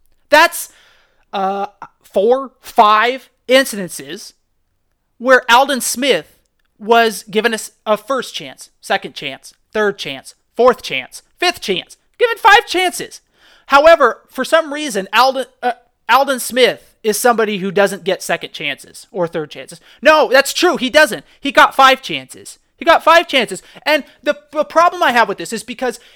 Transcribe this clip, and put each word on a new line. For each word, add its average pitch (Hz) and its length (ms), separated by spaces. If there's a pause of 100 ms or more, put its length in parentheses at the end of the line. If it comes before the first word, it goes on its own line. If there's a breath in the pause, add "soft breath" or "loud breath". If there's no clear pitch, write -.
(300)
That's, 330 420 (600 soft breath)
uh, 196 360 (340)
four, 240 580
five 226 720 (180)
incidences 196 880 (840)
where 247 320
Aldon 262 320
Smith 226 580 (380)
was 226 460
given 220 300
a - 20
s-, - 160 (140)
a 214 120
first - 360
chance, - 380 (100)
second 190 340
chance, - 380 (180)
third 208 260
chance, 135 380 (200)
fourth 247 260
chance, 131 400 (160)
fifth 349 240
chance, - 360 (200)
given 453 200
five 403 280
chances. - 560 (460 soft breath)
However, 285 600
for 254 140
some 311 300
reason, 233 400
Aldon, 254 320 (160)
uh, 240 120 (360)
Aldon 262 300
Smith 226 640
is 214 160
somebody 214 400
who 190 120
doesn't 196 320
get 180 200
second 170 280
chances - 600
or 180 160
third 160 240
chances. 139 280 (220 soft breath)
No, 285 280
that's 269 240
true. 330 240
He 247 120
doesn't. 294 340 (160 soft breath)
He 277 120
got 294 240
five 269 260
chances. - 560 (240)
He 247 40
got 330 180
five 330 240
chances. 208 340 (220 loud breath)
And 294 200 (200 soft breath)
the, 294 120 (160)
the 302 140
problem 349 380
I 285 80
have 226 180
with 190 80
this - 160
is 214 80
because 247 380 (160 soft breath)